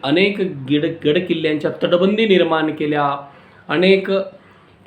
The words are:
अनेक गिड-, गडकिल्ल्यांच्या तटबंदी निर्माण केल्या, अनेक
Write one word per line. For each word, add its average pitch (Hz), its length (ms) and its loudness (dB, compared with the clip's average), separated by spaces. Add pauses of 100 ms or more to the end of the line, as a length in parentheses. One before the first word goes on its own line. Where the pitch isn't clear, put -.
अनेक 190 360 2
गिड-, 147 640 -2
गडकिल्ल्यांच्या 156 680 0
तटबंदी 196 560 0
निर्माण 160 480 2
केल्या, 147 520 -2 (420)
अनेक 190 420 2 (760)